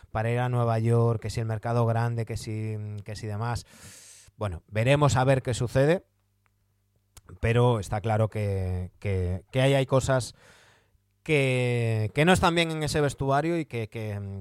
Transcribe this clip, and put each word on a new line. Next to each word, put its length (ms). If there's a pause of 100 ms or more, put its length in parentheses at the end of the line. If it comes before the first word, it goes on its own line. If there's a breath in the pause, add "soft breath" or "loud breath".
(120)
para 200
ir 80
a 100
Nueva 300
York, 420
que 80
si 100
el 60
mercado 400
grande, 400
que 120
si, 400 (260)
que 120
si 120
demás. 380 (720 loud breath)
Bueno, 300
veremos 500
a 60
ver 180
qué 120
sucede, 520 (1300)
pero 400
está 220
claro 280
que, 680
que, 500
que 120
ahí 120
hay 120
cosas 500 (880 loud breath)
que, 880
que 120
no 80
están 200
bien 160
en 140
ese 160
vestuario 580
y 80
que, 220
que, 540